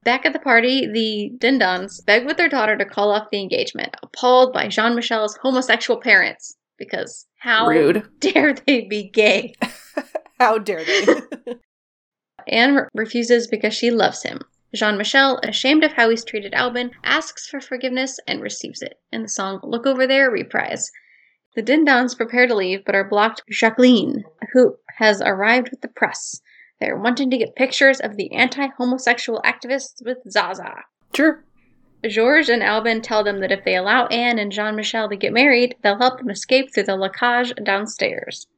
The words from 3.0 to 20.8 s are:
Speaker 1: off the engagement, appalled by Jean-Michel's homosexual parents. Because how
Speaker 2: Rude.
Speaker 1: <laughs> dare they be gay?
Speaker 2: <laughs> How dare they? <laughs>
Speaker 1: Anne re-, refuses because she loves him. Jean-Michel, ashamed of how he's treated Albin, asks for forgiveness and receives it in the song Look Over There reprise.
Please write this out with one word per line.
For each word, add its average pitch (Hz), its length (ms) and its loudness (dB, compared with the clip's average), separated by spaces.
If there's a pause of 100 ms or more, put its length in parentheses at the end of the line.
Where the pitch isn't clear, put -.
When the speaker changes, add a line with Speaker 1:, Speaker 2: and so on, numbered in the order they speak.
Speaker 1:
off 208 200 -2
the 202 100 -4
engagement, - 640 -6
appalled 254 500 4
by - 140 -2
Jean-Michel's 220 760 -2
homosexual 254 600 0
parents. - 560 0 (200)
Because - 480 -12 (120)
how 233 300 2
Speaker 2:
Rude. 185 460 2
Speaker 1:
<laughs> - 60 -20
dare 294 340 2
they 269 280 0
be 202 280 -8
gay? 208 500 2
Speaker 2:
<laughs> - 40 -2 (760)
How 226 180 4
dare 190 260 -6
they? 185 220 0
<laughs> 262 500 -2 (920)
Speaker 1:
Anne 262 280 4
re-, 269 80 2 (100)
refuses 233 540 0
because 214 260 -2
she 240 180 0
loves 220 320 2
him. - 160 -8 (360)
Jean-Michel, 226 680 2
ashamed 285 420 2
of 302 80 0
how 233 160 4
he's 226 160 0
treated 202 300 -8
Albin, 247 360 -2 (120)
asks - 440 -4
for 277 140 -10
forgiveness 262 680 -6
and - 140 -6
receives - 400 -12
it - 140 -14 (160)
in 233 100 -8
the 220 80 -10
song 196 340 -8
Look 233 220 -6
Over 262 220 2
There 269 240 4
reprise. - 600 -6 (640)